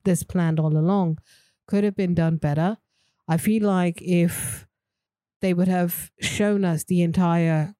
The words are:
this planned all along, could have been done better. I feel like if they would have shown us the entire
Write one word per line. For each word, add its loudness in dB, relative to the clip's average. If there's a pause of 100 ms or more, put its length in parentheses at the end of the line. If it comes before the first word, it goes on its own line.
this 0
planned -2
all 2
along, 0 (480)
could 0
have 0
been 0
done 2
better. 0 (500)
I 0
feel 0
like 0
if -2 (760)
they 0
would 0
have -2
shown 0
us 0
the 0
entire 0